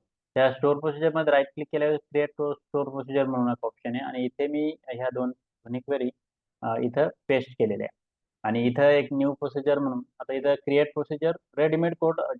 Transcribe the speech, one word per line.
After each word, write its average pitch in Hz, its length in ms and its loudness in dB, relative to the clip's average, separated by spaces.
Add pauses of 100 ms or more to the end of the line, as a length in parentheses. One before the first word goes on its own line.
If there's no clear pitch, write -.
(340)
त्या 131 180 4
स्टोअर 143 260 0
प्रोसिजरमध्ये 156 540 0
राईट 139 140 4
क्लिक 151 260 -10
केल्यावर 151 240 2
क्रिएट 147 320 2
स्टो-, 147 260 -4
स्टोअर 143 340 -4
प्रोसिजर 135 360 0
म्हणून 127 260 0
एक 120 140 -4
ऑप्शन 117 300 -6
आहे 131 100 -4
आणि 127 200 -4
इथे 135 220 -2
मी 151 300 -2 (120)
ह्या 127 260 -6
दोन 127 160 -2
दोन्ही - 500 -12
क्वेरी, 127 300 -4 (520)
अ, 113 200 -2
इथं 123 260 0 (200)
पेस्ट - 240 0
केलेल्या 104 320 -2
आहे. - 120 -12 (460)
आणि 117 240 0
इथं 127 160 2
एक 143 300 6
न्यू 139 200 0
प्रोसिजर 143 460 -2
म्हणून, 131 240 -2 (160)
आता 131 140 -10
इथं 139 220 0
क्रिएट 143 320 2
प्रोसिजर, 151 460 -2 (240)
रेडीमेड 160 440 2
कोड 160 200 0 (200)